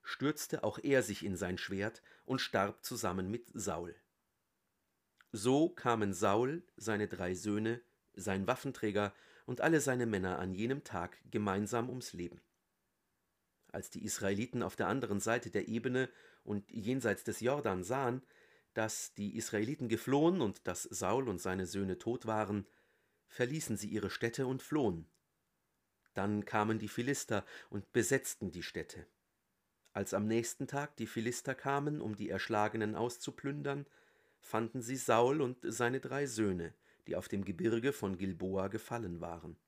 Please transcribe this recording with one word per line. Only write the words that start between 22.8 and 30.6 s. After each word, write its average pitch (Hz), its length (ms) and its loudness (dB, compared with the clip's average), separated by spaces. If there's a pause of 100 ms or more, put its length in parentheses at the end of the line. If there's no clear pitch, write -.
verließen 127 500 -2
sie 104 100 -6
ihre 98 220 -2
Städte 117 380 -2
und 131 140 -2
flohen. 101 460 0 (1040)
Dann 104 320 0
kamen 110 320 2
die 107 100 -6
Philister 120 580 -2 (240)
und 101 240 -8
besetzten 117 580 2
die 87 120 -8
Städte. - 440 -10 (840)
Als 98 200 -2
am 104 140 2
nächsten 117 400 0